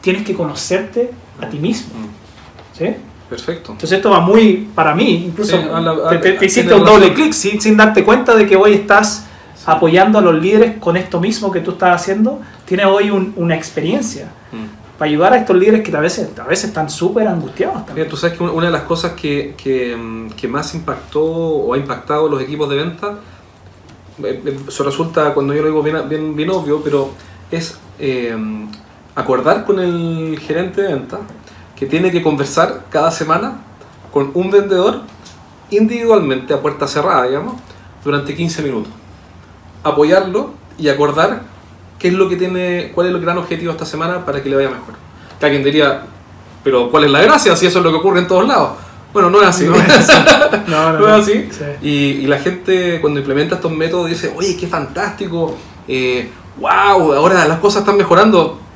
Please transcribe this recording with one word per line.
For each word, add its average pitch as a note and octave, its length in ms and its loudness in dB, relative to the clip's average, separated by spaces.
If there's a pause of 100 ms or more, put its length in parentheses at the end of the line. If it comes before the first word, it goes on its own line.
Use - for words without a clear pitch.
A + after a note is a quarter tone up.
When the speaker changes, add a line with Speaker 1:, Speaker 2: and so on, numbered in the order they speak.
Speaker 1:
tienes F#3+ 220 0
que F#3+ 100 -4
conocerte F#3 760 -4 (300)
a B2 60 -12
ti D3 100 -10
mismo. F#3+ 420 -6
Speaker 2:
Mm. - 760 -20
Speaker 1:
¿Sí? G#3 180 -4 (340)
Speaker 2:
Perfecto. E3 420 -10
Speaker 1:
Entonces, D#3+ 260 -2
esto G3+ 120 2
va F#3+ 100 6
muy, G3+ 560 4
para D#3 180 2
mí, F3+ 340 0
incluso, G3+ 280 -2
Speaker 2:
Sí, E3 80 2 (100)
habla, D#3+ 360 -2
Speaker 1:
te, E3+ 80 4
te, E3 60 -2
te F#3+ 120 4
Speaker 2:
habla, F#3+ 120 0
Speaker 1:
hiciste - 220 2
Speaker 2:
tiene G3+ 120 8
Speaker 1:
un D#3+ 40 4
doble G3+ 220 8
Speaker 2:
razón. - 80 2
Speaker 1:
clic D#4 160 2
sin, G#3 300 -2
sin G#3+ 160 4
darte G#3+ 260 4
cuenta A#3+ 320 4
de G#3 100 6
que F#3+ 120 4
hoy G3+ 160 6
estás G#3 540 2 (380)
apoyando E3+ 540 4
a - 20 4
los E3+ 140 4
líderes G#3+ 440 2
con E3+ 180 0
esto F3+ 220 -4
mismo G#3 320 -2
que F3 100 -2
tú F3+ 100 -4
estás F3 300 0
haciendo, A3 400 -2 (240)
tienes G3 200 0
hoy G3+ 260 4
un, F#3+ 260 -2
una E3+ 180 0
experiencia E3 760 -6 (200)
Speaker 2:
Mm. - 480 -16
Speaker 1:
para D3+ 100 -2
ayudar E3+ 240 4
a B3+ 40 6
estos G#3+ 180 0
líderes G#3+ 260 4
que E3+ 140 -6
a D3 60 -2
veces, F3+ 360 -4
a A#2 60 -14
veces D#3+ 220 -4
están D#3 240 -6
súper G#3+ 380 -2
angustiados F3 580 -4
también. - 100 -14 (100)
Speaker 2:
Mira, - 40 -12
tú D#3 80 -10
sabes E3+ 200 -4
que F3+ 60 -4
una, E3+ 80 -4
una E3 160 -2
de E3 60 0
las D3+ 100 -2
cosas E3+ 300 -4
que, C#3+ 440 -6
que, B2+ 380 -4
mm, A2+ 360 -12
que A2 160 -10
más D3 280 -6
impactó D3+ 480 -6
o D#3+ 500 -2
ha C3+ 40 0
impactado C#3+ 500 -2
los C#3 140 -2
equipos C#3+ 280 -4
de C#3 60 -2
venta, E3+ 380 -6 (1080)
eh, - 220 -6
eh, C3+ 220 -6
eso - 160 -6
resulta, D3 500 -2
cuando C#3+ 200 -2
yo D3+ 80 0
lo D#3 80 0
digo, D#3 120 0
bien, D3+ 160 -2 (120)
bien, D#3 260 -6
bien D#3 140 -4
obvio, D3+ 340 -2
pero C#3 280 -2 (380)
es, - 280 -8 (220)
eh, B2 360 -4 (800)
acordar C#3 500 0
con G3 140 0
el E3 600 -4
gerente F3+ 420 -4
de F#3+ 140 -2
venta F3+ 240 -10 (560)
que C#3 100 -6
tiene E3+ 260 0
que E3+ 100 0
conversar D3 680 -2
cada D#3+ 220 0
semana F3 420 -4 (580)
con C#3 220 -2
un F#3+ 180 -2
vendedor G3 500 0 (680)
individualmente, G#3 840 0
a C3 80 -2
puerta C#3+ 260 -4
cerrada, D3 380 0
digamos, D3 300 -4 (480)
durante C#3+ 320 -4
quince E3 260 -6
minutos. A#2 300 -6 (920)
Apoyarlo F3+ 680 2 (260)
y D3+ 120 0
acordar D3 520 0 (560)
qué F#3 120 -2
es F3+ 40 0
lo F#3+ 160 2
que F3 60 -2
tiene, F3+ 580 -4
cuál F3 140 0
es F3+ 60 -2
el F3 80 -4
gran E3+ 160 -2
objetivo E3+ 340 -6
esta D#3+ 140 -8
semana E3+ 400 -6
para C#3 180 -6
que C#3 60 -6
le C#3 60 -2
vaya C3+ 140 0
mejor. B2 240 -12 (460)
Que D3+ 60 -2
alguien C#3+ 180 2
diría, C#3+ 400 2 (600)
"Pero B2 280 2
¿cuál D3+ 140 4
es C#3+ 60 4
la C#3+ 100 4
gracia A3+ 340 4
si E3+ 100 0
eso F3 140 2
es F3 60 0
lo D#3+ 60 4
que D#3+ 60 0
ocurre F3+ 220 2
en F3 80 -2
todos F#3 200 2
lados?". A3 240 0 (420)
Bueno, F#3 160 4
no G3+ 120 6
es G3 60 6
así. F3+ 180 2
Speaker 1:
No E3 100 4
es - 140 6
así. D4 240 6
Speaker 2:
<laughs> D4 540 4
Speaker 1:
No, D#3+ 260 2
no, D#3+ 60 0
Speaker 2:
No G#3 60 6
es G#3+ 60 6
Speaker 1:
no. G#3+ 120 8
Speaker 2:
así. G#3 280 0
Speaker 1:
Sí. D3+ 120 -12 (180)
Speaker 2:
Y, D3 80 -4 (340)
y C3 40 -2
la C#3+ 120 2
gente F3+ 600 -2
cuando D3 180 0
implementa C#3+ 360 -2
estos E3 160 -4
métodos E3 380 -2
dice, E3 280 -6
"Oye, F#3 200 -4
qué F3+ 100 -8
fantástico, E3+ 880 -6 (320)
eh, B2+ 420 -4 (300)
wow, F#3 540 2
ahora E3 340 2
las E3 120 0
cosas G3+ 220 0
están G3+ 160 2
mejorando". F#3 600 4 (160)